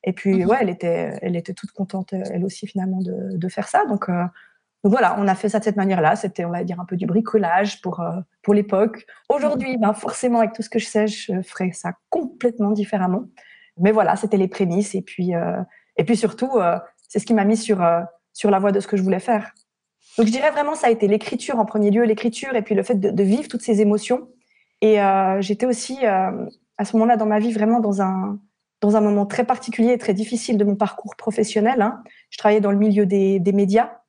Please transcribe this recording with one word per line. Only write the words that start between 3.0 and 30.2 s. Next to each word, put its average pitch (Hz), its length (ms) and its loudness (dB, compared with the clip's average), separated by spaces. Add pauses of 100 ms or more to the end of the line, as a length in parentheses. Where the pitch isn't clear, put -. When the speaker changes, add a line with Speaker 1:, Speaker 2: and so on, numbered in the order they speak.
Speaker 1:
de, 185 340 -6
de 175 140 -4
faire - 180 -8
ça. - 160 2
Donc, 208 240 -4
euh, 175 160 0 (580)
donc 202 100 4
voilà, 208 260 4
on 202 100 0
a 190 60 2
fait 202 160 -2
ça 214 80 0
de 202 60 -4
cette 202 120 0
manière-là. 185 400 2
C'était, 185 300 -6
on 170 40 -4
va 175 140 -4
dire, 180 160 -8
un 180 60 -10
peu 185 100 -6
du 180 80 -4
bricolage 202 800 0
pour, 180 180 -6
euh, 170 120 -4 (300)
pour 208 120 2
l'époque. 208 500 0 (240)
Aujourd'hui, 277 480 0
Speaker 2:
Mmh. 226 60 -2
Speaker 1:
ben, 208 100 2
forcément, 233 460 -2
avec 220 160 0
tout 226 80 -8
ce - 80 -10
que 233 80 -2
je 208 80 -4
sais, 214 200 0
je 196 360 -4
ferais 180 300 -4
ça 175 200 -10 (160)
complètement 233 600 -2
différemment, 202 540 -2 (560)
mais 196 120 6
voilà, 196 240 4
c'était 208 200 0
les 190 120 2
prémices. 190 460 -2
Et 185 80 -2
puis, 180 320 -4
euh, 175 260 -2 (360)
et - 80 0
puis 214 120 2
surtout, 247 400 -2
euh, 180 220 2 (300)
c'est - 100 -2
ce - 80 -4
qui 233 80 2
m'a 202 100 4
mis 214 120 4
sur, 214 260 0
euh, 170 180 4 (320)
sur - 180 0
la 190 80 4
voie 196 140 2
de 196 80 2
ce 196 60 -10
que 208 100 -2
je 190 60 0
voulais 190 180 0
faire. 214 320 -2 (640)
Donc, 226 100 4
je 220 60 2
dirais 277 180 2
vraiment, 294 240 -2
ça 269 140 0
a - 20 4
été 226 160 2
l'écriture 220 520 -2
en 214 60 2
premier 208 260 0
lieu, 220 140 4
l'écriture 226 520 -2
et 208 60 0
puis 220 120 -2
le 196 80 2
fait 226 140 0
de, 196 140 0
de 202 120 0
vivre 220 260 2
toutes 233 140 -8
ces 214 180 2
émotions. 214 480 0 (520)
Et, 214 200 4
euh, 190 400 2
j'étais 208 260 -2
aussi, 254 380 -4
euh, 190 420 0 (300)
à 208 80 -2
ce 214 120 -2
moment-là 226 200 4
dans 214 100 0
ma 214 120 2
vie, 226 140 0
vraiment 220 280 2
dans 202 220 0
un, 190 360 -4 (420)
dans 208 160 4
un 214 40 4
moment 208 260 2
très 233 180 -2
particulier 233 460 0
et 247 80 2
très 220 160 -2
difficile 220 420 -4